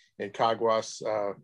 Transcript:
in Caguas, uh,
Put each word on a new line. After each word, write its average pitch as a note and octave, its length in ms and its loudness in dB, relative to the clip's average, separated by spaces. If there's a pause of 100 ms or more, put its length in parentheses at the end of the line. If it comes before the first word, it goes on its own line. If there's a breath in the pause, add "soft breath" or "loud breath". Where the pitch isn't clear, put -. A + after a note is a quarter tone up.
(180 soft breath)
in G2+ 120 -6
Caguas, A2+ 720 0
uh, G#2 420 -2